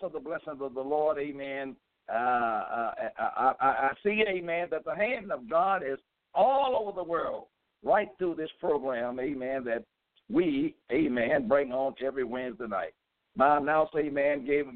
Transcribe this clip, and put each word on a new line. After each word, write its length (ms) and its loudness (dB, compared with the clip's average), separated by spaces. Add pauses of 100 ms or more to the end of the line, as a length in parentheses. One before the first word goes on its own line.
of 100 -6
the 60 -6
blessings 420 -8
of 140 -6
the 60 -4
Lord, 360 2
amen. 580 -6 (320)
Uh, 60 -6
uh, 880 0
I, 180 -4
I, 420 2
I, 80 4
I 240 2 (120)
see, 260 2
amen, 400 -2
that 160 -4
the 80 -4
hand 380 -2
of 180 -6
God 320 2
is 160 -4 (380)
all 440 4
over 160 -6
the 80 -6
world, 420 -4 (380)
right 260 2 (100)
through 160 0
this 240 -6
program, 600 0
amen, 440 -4
that 200 -2 (460)
we, 460 2 (160)
amen, 560 2
bring 240 4
on 240 -2 (100)
every 180 -2
Wednesday 440 -6
night. 260 -4 (420)
My 220 6
announcer, 440 2
amen, 440 0
gave, 200 2 (100)